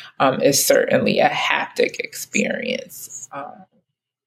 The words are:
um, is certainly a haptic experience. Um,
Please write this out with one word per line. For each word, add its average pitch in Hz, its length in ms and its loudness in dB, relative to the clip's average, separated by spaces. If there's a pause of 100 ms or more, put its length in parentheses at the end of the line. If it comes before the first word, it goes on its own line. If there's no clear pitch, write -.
(200)
um, 135 220 2
is 139 220 4
certainly - 560 2
a - 100 6
haptic - 680 -2
experience. - 1300 -6
Um, 180 340 -14 (600)